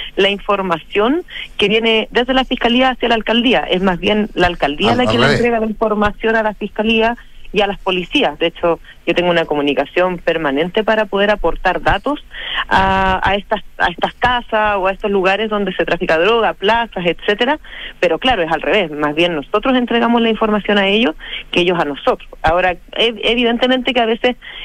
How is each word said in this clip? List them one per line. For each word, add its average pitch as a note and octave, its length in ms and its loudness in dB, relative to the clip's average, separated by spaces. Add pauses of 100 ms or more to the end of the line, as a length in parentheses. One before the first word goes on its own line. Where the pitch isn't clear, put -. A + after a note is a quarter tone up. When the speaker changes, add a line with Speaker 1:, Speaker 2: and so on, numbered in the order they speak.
(160)
Speaker 1:
la G3 140 4
información G3+ 920 0 (340)
que G#3 100 2
viene A3 420 2
desde B3 240 0
la B3+ 100 2
Fiscalía B3+ 460 2
hacia A#3+ 200 -2
la A#3 60 4
Alcaldía. A3 440 2 (100)
Es F#3 140 0
más F3+ 160 0
bien G#3 340 0
la F3 140 2
Alcaldía F3 460 0
Speaker 2:
Al, A#3+ 40 2
Speaker 1:
la B3 60 2
que - 80 2
Speaker 2:
al A#3+ 60 2
Speaker 1:
le A#3+ 40 2
Speaker 2:
revés. C#3+ 180 4
Speaker 1:
entrega A#3 200 2
la A3 80 0
información G#3+ 680 0
a A3+ 60 2
la G#3+ 140 -2
Fiscalía A3 640 -2 (340)
y G3 100 0
a G3+ 60 2
las G3 100 -6
policías. F3+ 640 -2
De E3 80 0
hecho, E3 320 0 (260)
yo E3 80 0
tengo F3 160 2
una E3+ 160 2
comunicación D3 720 0
permanente E3 680 -2
para G#3+ 220 0
poder G3+ 240 0
aportar F3+ 540 0
datos G3+ 400 -2 (440)
a, F#3+ 540 2
a F#3+ 140 0
estas, G3+ 260 -4 (160)
a - 120 0
estas F3+ 240 -4
casas A3 640 0
o F#3 100 0
a F#3+ 40 2
estos G3+ 200 -4
lugares G3 380 0
donde G#3 260 -2
se E3 100 0
trafica E3+ 320 0
droga, G#3+ 360 2
plazas, G#3+ 520 -2
etcétera. G#3 540 0 (400)
Pero F3 180 2
claro, B3 240 0
es D#3+ 100 -2
al D#3 100 0
revés. F3 280 0
Más D3 240 -2
bien E3+ 220 0
nosotros G#3+ 400 -2
entregamos A#3 460 2
la A3+ 80 2
información G#3 500 0
a G3 80 2
ellos A3+ 280 2 (360)
que - 80 2
ellos F3 200 2
a D#3+ 60 0
nosotros. D3 420 -2 (140)
Ahora, F3+ 300 2 (220)
ev-, A3 300 -2
evidentemente B3 720 0
que B3 60 2
a A#3 80 4
veces A#3+ 280 0 (300)